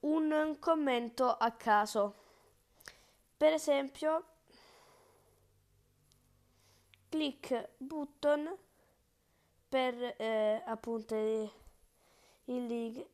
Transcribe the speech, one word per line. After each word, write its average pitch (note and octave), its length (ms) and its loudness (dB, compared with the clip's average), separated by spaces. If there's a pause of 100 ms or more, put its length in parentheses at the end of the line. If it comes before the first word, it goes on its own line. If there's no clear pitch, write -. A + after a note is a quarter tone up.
un D4+ 540 2
commento B3+ 720 0
a A3+ 220 0
caso. G#3 600 2 (1200)
Per D4+ 160 6
esempio D4+ 720 0 (2750)
click C#4 680 -2
button D4 760 -2 (1160)
per, B3+ 260 2 (240)
eh, A3 480 2
appunto A3+ 480 -6
il, A3 340 0 (960)
il B3 200 -4
link. A#3 300 -6 (180)